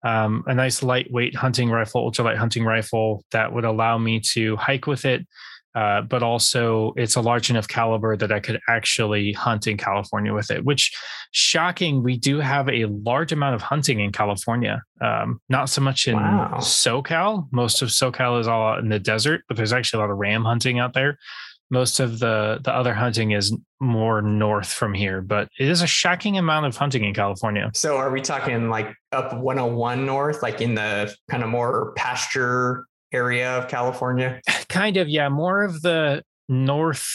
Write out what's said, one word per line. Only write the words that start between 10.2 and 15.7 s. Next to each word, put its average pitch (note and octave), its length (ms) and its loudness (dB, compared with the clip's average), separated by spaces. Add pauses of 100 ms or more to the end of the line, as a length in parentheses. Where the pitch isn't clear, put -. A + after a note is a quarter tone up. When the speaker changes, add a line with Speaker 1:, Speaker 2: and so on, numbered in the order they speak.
Speaker 1:
with G#2 180 -2
it, - 140 -2
which, C#3 320 2 (360)
shocking, E3 680 2
we B2 140 2
do C3+ 240 0
have C#3 280 0
a A#2 180 0
large A2+ 440 0
amount C#3+ 240 0
of G#2+ 80 -4
hunting C#3+ 380 0
in G#2 100 0
California. G#2+ 720 -2 (180)
Um, A2+ 480 -2
not C3+ 200 2
so - 120 -2